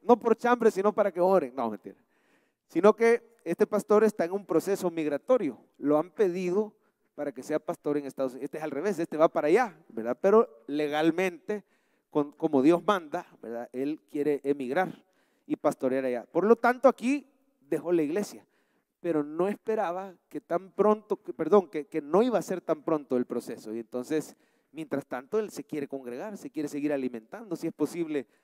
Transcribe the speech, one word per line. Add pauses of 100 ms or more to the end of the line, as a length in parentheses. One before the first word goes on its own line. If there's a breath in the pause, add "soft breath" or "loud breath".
No
por
chambre,
sino
para
que
oren.
No,
mentira. (720)
Sino
que
este
pastor
está
en
un
proceso
migratorio. (180)
Lo
han
pedido (400)
para
que
sea
pastor
en
Estados
Unidos.
Este
es
al
revés,
este
va
para
allá, (120)
¿verdad?
Pero (180)
legalmente, (460)
con,
como
Dios
manda, (140)
¿verdad?
Él
quiere
emigrar (420)
y
pastorear
allá.
Por
lo
tanto,
aquí (420)
dejó
la
iglesia, (540)
pero
no
esperaba (120)
que
tan
pronto,
que,
perdón,
que,
que
no
iba
a
ser
tan
pronto
el
proceso.
Y
entonces... (360)
Mientras
tanto,
él
se
quiere
congregar,
se
quiere
seguir
alimentando,
si
es
posible (160)